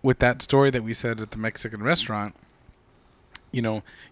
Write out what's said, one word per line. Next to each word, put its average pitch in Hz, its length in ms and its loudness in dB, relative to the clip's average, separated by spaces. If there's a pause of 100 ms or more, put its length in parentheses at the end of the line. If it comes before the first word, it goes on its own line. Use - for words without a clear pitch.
with 131 180 2
that 123 200 4
story 139 300 4
that 127 120 -2
we 113 120 -6
said 113 260 -4
at 107 120 -10
the 110 60 -10
Mexican 110 440 -6
restaurant, 107 520 -2 (1160)
you 120 100 -2
know, 110 220 -2 (300)